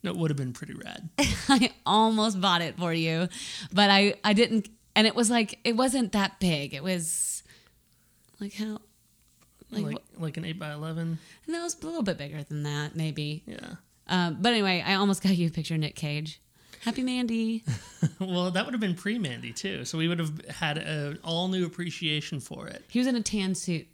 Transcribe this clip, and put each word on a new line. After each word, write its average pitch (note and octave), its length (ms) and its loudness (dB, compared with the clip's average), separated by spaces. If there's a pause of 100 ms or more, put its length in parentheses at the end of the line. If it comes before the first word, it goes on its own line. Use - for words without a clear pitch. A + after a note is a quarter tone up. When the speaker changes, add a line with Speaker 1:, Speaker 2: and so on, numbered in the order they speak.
Speaker 1:
That F#3 140 -4
would E3 140 0
have D3 60 0
been C3 160 -4
pretty - 220 -12
rad. - 400 -12
Speaker 2:
<laughs> - 40 -4 (300)
I B3+ 220 6 (160)
almost G#3+ 560 4
bought F3+ 180 4
it D#3+ 160 -4
for E3+ 160 0
you, D#3+ 360 2 (440)
but G3+ 160 6
I, G3 340 6
I G#3+ 120 6
didn't. A3 340 4 (260)
And G#3+ 120 8
it - 80 4
was, A#3 160 4
like, A#3 340 0
it A#3 120 2
wasn't B3 360 2
that G3 280 0
big. D3 340 2
It C#3 80 -6
was, F3 600 -2 (960)
like, G3+ 140 -8
how, G#3+ 280 -6 (920)
like, G#3 140 -4
Speaker 1:
Like, C#3+ 120 -4 (220)
Speaker 2:
wh- - 20 -10
Speaker 1:
like D#3+ 160 -6
an E3 80 -8
eight-by-eleven? D#3+ 760 -6 (280)
Speaker 2:
No, E4 140 -4
it - 20 -6
was E4+ 200 -6
a D#4 40 -10
little E4 160 -4
bit G3 160 -2
bigger C#3+ 240 -8
than D3 220 -6
that, D3 300 -4
maybe. D3+ 520 -4
Speaker 1:
Yeah. - 300 -12 (300)
Speaker 2:
Um, F3 360 2
but A#3+ 100 6
anyway, F#3+ 340 2
I F#3+ 100 2
almost G3 260 4
got F#3+ 120 4
you E3+ 140 2
a - 20 0
picture D#3+ 220 -4
of D#3+ 80 2
Nick D3+ 160 -2
Cage. D3+ 420 -6 (440)
Happy A#3 200 -2
Mandy. A3+ 680 0
Speaker 1:
<laughs> - 520 -2
Well, F3+ 300 0
that F#3 160 0
would A#3+ 80 -6
have A#3 80 0
been F#3 120 2
pre-Mandy, C3 600 -4
too. F#3+ 320 -6
So - 100 -6
we D#3+ 120 2
would E3+ 100 0
have D#3+ 280 -4
had D#3 300 -4
an D3 480 -4
all-new F3+ 400 0
appreciation D#3+ 720 -4
for - 300 -12
it. - 200 -14
Speaker 2:
He A#3+ 100 0
was B3 100 4
in B3 80 2
a A3+ 60 0
tan F#3+ 320 0
suit. E3+ 400 -2